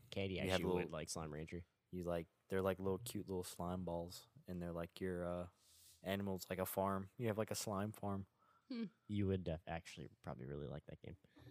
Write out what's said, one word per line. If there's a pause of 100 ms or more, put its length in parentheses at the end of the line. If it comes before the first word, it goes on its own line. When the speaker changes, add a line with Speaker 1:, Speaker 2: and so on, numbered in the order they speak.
Speaker 1:
Katie
Speaker 2:
You
have
Speaker 1:
actually
Speaker 2:
little
Speaker 1:
would
like
Slime
Rancher. (280)
Speaker 2:
You
like, (220)
they're,
like,
little
cute
little
slime
balls, (260)
and
they're,
like,
your,
uh, (600)
animals,
like
a
farm.
You
have,
like,
a
slime
farm. (460)
Speaker 3:
Hmm. (240)
Speaker 1:
You
would
def-,
actually (140)
probably
really
like
that
game. (360)